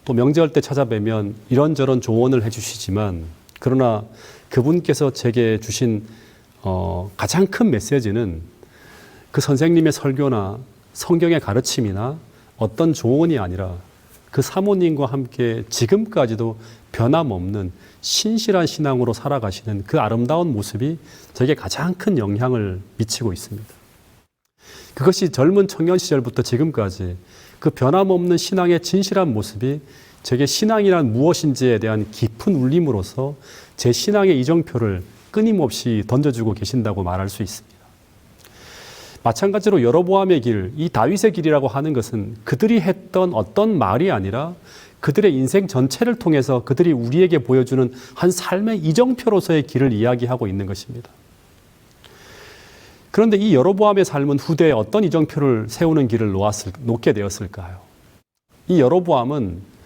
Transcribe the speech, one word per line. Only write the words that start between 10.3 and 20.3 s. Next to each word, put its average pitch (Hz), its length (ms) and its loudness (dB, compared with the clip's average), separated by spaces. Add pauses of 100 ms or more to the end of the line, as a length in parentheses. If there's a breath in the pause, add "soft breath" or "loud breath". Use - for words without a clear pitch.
성경의 165 460 0
가르침이나 117 800 -2 (400 soft breath)
어떤 156 360 0
조언이 143 440 0
아니라 92 380 -6 (560)
그 139 100 0
사모님과 180 640 0
함께 120 640 -4
지금까지도 117 880 -2 (340 loud breath)
변함없는 104 800 -2 (300 soft breath)
신실한 214 640 0
신앙으로 127 480 0
살아가시는 107 720 -6
그 - 140 -2
아름다운 123 540 0